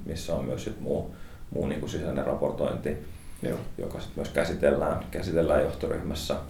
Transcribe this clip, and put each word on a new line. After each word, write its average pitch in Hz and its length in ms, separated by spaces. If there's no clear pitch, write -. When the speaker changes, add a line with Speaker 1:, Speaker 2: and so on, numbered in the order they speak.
Speaker 1:
missä 80 280
on 69 100
myös 64 200
sit - 160
muu, - 340
muu 73 160
niin 73 140
kun 71 80
sisäinen 78 380
raportointi, 73 720
Speaker 2:
Joo. - 160
Speaker 1:
joka - 220
sit - 160
myös - 120
käsitellään, 78 840
käsitellään 78 520
johtoryhmässä. - 760